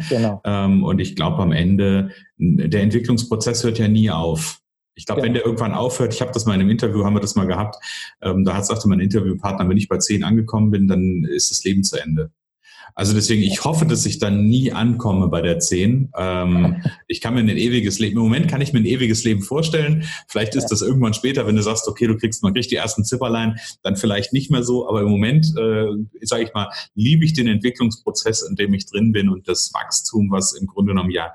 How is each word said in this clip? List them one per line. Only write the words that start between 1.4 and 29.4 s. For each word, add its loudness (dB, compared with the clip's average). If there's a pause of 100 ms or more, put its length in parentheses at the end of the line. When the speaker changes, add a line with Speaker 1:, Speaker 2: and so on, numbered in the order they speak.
Speaker 2:
Ende, 2 (260)
n-, 4
der 2
Entwicklungsprozess 0
hört 0
ja 2
nie 4
auf. -4 (340)
Ich -18
glaub, -4
Speaker 1:
Genau. 0
Speaker 2:
wenn 0
der 0
irgendwann -2
aufhört, -2
ich -4
hab -6
das -2
mal 2
in 2
einem 4
Interview, 0
haben 2
wir 2
das -4
mal 0
gehabt, -4 (440)
ähm, 2
da 0
hat, -2
sagte -2
mein 4
Interviewpartner, -2
wenn 4
ich -2
bei 0
zehn 0
angekommen 2
bin, 4
dann 2
ist -2
das -4
Leben 0
zu -4
Ende. -4 (640)
Also 0
deswegen, 2
ich 0
hoffe, 0
dass 0
ich -4
dann 2
nie 2
ankomme 0
bei 0
der 0
zehn. 0
Ähm, 0 (100)
Speaker 1:
<laughs> -20
Speaker 2:
ich -6
kann -2
mir 0
ein 4
ewiges 0
Leben, -2
im 2
Moment 2
kann -2
ich -4
mir 2
ein 2
ewiges 0
Leben 0
vorstellen. 0 (240)
Vielleicht -4
ist 0
Speaker 1:
Ja. -4
Speaker 2:
das 0
irgendwann 2
später, -2
wenn 2
du 2
sagst, -2
okay, -2
du 2
kriegst, -4
man 2
kriegt -2
die -2
ersten -2
Zipperlein, -2 (260)
dann -2
vielleicht -2
nicht 0
mehr 2
so. -2
Aber 0
im 2
Moment, 4
äh, 0 (380)
sag -2
ich -6
mal, -4 (240)
liebe 4
ich 2
den 0
Entwicklungsprozess, -2
in -6
dem 0
ich -2
drin 2
bin 2
und -4